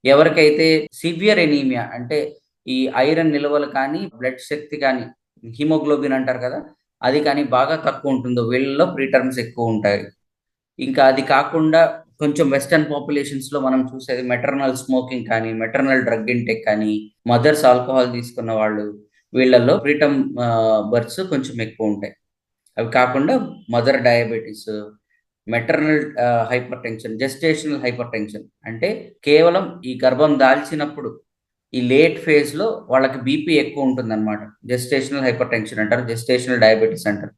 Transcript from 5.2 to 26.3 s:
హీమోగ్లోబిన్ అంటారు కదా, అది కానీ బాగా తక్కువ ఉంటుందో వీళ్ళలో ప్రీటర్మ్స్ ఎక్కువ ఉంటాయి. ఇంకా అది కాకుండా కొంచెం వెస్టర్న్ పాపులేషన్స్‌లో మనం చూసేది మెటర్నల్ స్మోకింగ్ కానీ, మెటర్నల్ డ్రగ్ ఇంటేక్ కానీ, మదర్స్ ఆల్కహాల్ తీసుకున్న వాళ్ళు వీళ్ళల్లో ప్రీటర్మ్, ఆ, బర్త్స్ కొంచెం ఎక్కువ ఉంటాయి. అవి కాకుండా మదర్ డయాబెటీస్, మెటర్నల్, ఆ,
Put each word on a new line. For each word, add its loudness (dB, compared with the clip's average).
హీమోగ్లోబిన్ 0
అంటారు -2
కదా, -6
అది 2
కానీ 0
బాగా 0
తక్కువ -4
ఉంటుందో -2
వీళ్ళలో 0
ప్రీటర్మ్స్ -2
ఎక్కువ -6
ఉంటాయి. 0
ఇంకా 2
అది 4
కాకుండా 2
కొంచెం 0
వెస్టర్న్ 0
పాపులేషన్స్‌లో -6
మనం 0
చూసేది -6
మెటర్నల్ -2
స్మోకింగ్ -4
కానీ, -2
మెటర్నల్ 0
డ్రగ్ -2
ఇంటేక్ -2
కానీ, -2
మదర్స్ 4
ఆల్కహాల్ 4
తీసుకున్న -8
వాళ్ళు -2
వీళ్ళల్లో 6
ప్రీటర్మ్, 0
ఆ, 2
బర్త్స్ -2
కొంచెం -4
ఎక్కువ -6
ఉంటాయి. -4
అవి -4
కాకుండా 2
మదర్ 0
డయాబెటీస్, -2
మెటర్నల్, 0
ఆ, 2